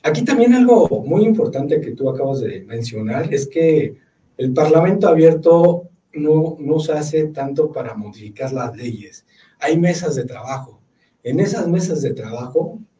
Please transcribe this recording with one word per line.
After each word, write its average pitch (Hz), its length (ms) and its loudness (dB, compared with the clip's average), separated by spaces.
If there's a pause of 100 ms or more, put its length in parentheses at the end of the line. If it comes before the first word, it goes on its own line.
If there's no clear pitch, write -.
aquí 156 220 0
también 247 300 4
algo 247 340 6 (160)
muy 185 200 2
importante 156 560 0
que - 120 -10
tú 131 180 -4
acabas 135 300 -4
de 101 220 -8
mencionar 113 720 -6
es 139 140 -4
que 160 500 0 (400)
el 131 160 -2
Parlamento 160 540 4
abierto 165 800 4 (240)
no, 156 460 0
no 151 220 -2
se 156 120 -4
hace 151 340 -2
tanto 143 440 -4
para 120 240 -10
modificar 107 580 -12
las 127 240 -8
leyes. 113 480 -12 (360)
Hay 160 180 0
mesas 170 380 0
de 120 80 -6
trabajo. - 560 -12 (420)
En 139 160 -4
esas 180 300 -2
mesas 160 340 -2
de 120 100 -4
trabajo 123 680 -6 (200)